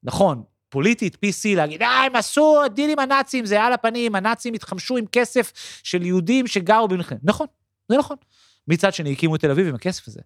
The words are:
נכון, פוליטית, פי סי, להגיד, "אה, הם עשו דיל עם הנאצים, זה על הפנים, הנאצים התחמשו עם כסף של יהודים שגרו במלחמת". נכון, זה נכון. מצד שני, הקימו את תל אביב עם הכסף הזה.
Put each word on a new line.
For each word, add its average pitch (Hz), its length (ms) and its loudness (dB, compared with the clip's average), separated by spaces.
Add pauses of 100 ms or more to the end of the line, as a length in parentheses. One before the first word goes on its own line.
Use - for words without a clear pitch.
נכון, 131 400 0 (260)
פוליטית, 190 460 0
פי 202 160 -2
סי, 202 240 -2
להגיד, 156 260 -2
"אה, 254 220 2
הם 262 120 0
עשו 294 460 4 (140)
דיל 285 140 0
עם 302 100 0
הנאצים, 269 460 0
זה 208 160 2
על 247 120 2
הפנים, 233 420 -2
הנאצים 226 380 -2
התחמשו 214 440 -6
עם 226 140 -2
כסף 240 400 0 (320)
של 180 220 -4
יהודים 185 420 2
שגרו 208 400 2
במלחמת". 180 360 -4
נכון, 208 240 0 (420)
זה 233 80 4
נכון. 277 200 -2 (500)
מצד 170 260 2
שני, 147 180 -6
הקימו 160 240 0
את - 60 -2
תל 147 100 2
אביב 175 160 2
עם 139 80 -4
הכסף - 320 -6
הזה. 110 180 -18